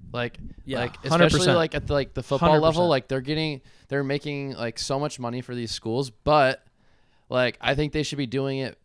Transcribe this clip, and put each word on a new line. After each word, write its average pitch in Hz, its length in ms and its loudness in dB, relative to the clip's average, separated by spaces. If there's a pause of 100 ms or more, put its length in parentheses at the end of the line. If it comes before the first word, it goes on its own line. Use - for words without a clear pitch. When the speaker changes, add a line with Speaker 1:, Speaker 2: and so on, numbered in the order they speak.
(120)
Speaker 1:
Like, 120 260 -6 (280)
Speaker 2:
Yeah, 131 140 -6
Speaker 1:
like, - 160 -6 (100)
Speaker 2:
hundred 165 200 6
Speaker 1:
especially, 156 200 4
Speaker 2:
percent. 180 100 6
Speaker 1:
like, 160 180 0
at 147 120 -4
the, - 80 -2
like, 139 200 0
the 131 80 -6
football 143 280 2
Speaker 2:
Hundred 156 120 6
Speaker 1:
level, 160 200 4
Speaker 2:
percent. 175 80 4
Speaker 1:
like, 135 180 0
they're 135 140 -2
getting, 151 380 -4 (280)
they're 139 160 -2
making, 139 500 -4
like, 117 240 -6
so 139 220 -4
much 147 180 -4
money 123 220 -6
for 123 140 -10
these 120 160 -6
schools, 120 400 -4
but, 143 520 2 (640)
like, 123 320 0
I 127 140 0
think 147 180 -2
they 151 100 -2
should 143 160 -6
be 139 80 -2
doing 135 320 -2
it, 131 260 -8